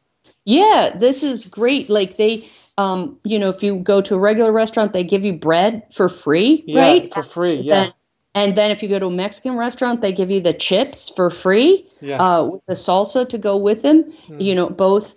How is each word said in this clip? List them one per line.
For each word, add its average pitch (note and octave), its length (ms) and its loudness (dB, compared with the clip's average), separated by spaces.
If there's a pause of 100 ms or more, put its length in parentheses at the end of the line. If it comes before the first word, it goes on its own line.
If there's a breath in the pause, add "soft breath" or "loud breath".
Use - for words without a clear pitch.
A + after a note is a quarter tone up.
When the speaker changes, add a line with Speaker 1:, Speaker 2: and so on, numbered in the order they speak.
(440 soft breath)
Speaker 1:
Yeah, D4+ 520 4
this C4 280 0
is C4+ 220 -6
great. A#3+ 440 -2
Like G3+ 280 -2
they, A3 280 0 (320 loud breath)
um, F#3 460 -4
you G#3 160 -2
know, G3 100 0
if F#3 140 -6
you G3+ 140 -2
go G3 240 0
to G3 140 -2
a F#3 40 0
regular G#3+ 320 2
restaurant, A3 400 0
they F#3 140 -2
give G3 180 -2
you F#3+ 140 -4
bread F#3 460 0 (100)
for F3+ 160 2
free, F#3+ 560 0
Speaker 2:
Yeah, C4 220 2
Speaker 1:
right? F4 260 2
Speaker 2:
for D3 100 -6
free, F3 340 -4
Speaker 1:
And B2+ 80 -8
Speaker 2:
yeah. D3 100 2
Speaker 1:
then, F#3+ 180 0 (440)
and G3+ 200 0
then G#3 140 2
if G#3 120 -6
you G3+ 60 -6
go G3 100 0
to F#3+ 60 -4
a F3+ 60 -4
Mexican G#3 440 -6
restaurant, A#3+ 460 -4
they G3 100 -2
give F#3 180 -2
you G3 120 0
the F3 120 0
chips A3 560 -2
for F3+ 200 0
free, A#3+ 580 2 (140)
Speaker 2:
Yeah. C#3+ 160 -8
Speaker 1:
uh, F3 340 2
with F#3+ 160 -14
the F#3 60 -4
salsa G#3 560 -2
to A#3 80 -8
go G3+ 200 -2
with G#3 240 0
them. D4+ 220 4 (240 loud breath)
Speaker 2:
Mm. D#3 140 -12
Speaker 1:
You F#3+ 140 0
know, F3+ 140 0
both F#3+ 460 0